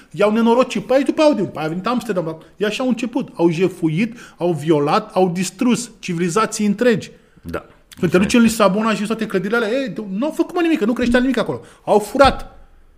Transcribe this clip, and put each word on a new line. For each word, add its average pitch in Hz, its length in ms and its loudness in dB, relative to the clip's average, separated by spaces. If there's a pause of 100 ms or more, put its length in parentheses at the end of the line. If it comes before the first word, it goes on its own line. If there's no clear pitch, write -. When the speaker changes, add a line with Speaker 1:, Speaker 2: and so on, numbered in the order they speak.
(100)
Speaker 1:
i-au 202 220 2
nenorocit 233 540 2
pe 254 80 0
aici, 277 120 2
după 311 160 0
aia, 302 100 6
după 190 260 -4
aia 156 80 -4
a - 20 -2
venit 185 180 -6
Amsterdam. 185 560 -4 (140)
E 202 100 -2
așa 208 160 -4
au 262 60 0
început. 247 460 -4
Au 170 160 2
jefuit, 165 680 -2 (200)
au 175 160 0
violat, 151 640 0
au 185 140 4
distrus 190 680 -2
civilizații 180 680 -2
întregi. 208 440 0 (320)
Speaker 2:
Da. 82 240 -10 (320)
Speaker 1:
Când 180 140 0
te 180 60 4
duci 202 160 2
în 240 80 6
Lisabona 214 520 2
și 202 120 -4
toate 220 200 -4
clădirile 196 300 -2
alea, 233 120 -2
ei, 254 240 -4 (180)
nu 214 160 -4
au 311 60 -4
făcut, 320 220 -4
mă, 349 60 -2
nimic, 330 200 0
nu 214 120 0
creștea 240 280 2
nimic 262 180 0
acolo. 147 220 -4 (240)
Au 202 140 4
furat, 262 600 2 (400)